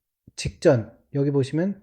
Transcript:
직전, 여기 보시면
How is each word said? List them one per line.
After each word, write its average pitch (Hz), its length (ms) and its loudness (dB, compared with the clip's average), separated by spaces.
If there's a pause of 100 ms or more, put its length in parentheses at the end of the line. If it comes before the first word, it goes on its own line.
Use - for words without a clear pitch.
(360)
직전, 139 560 0 (220)
여기 143 160 -2
보시면 151 520 -2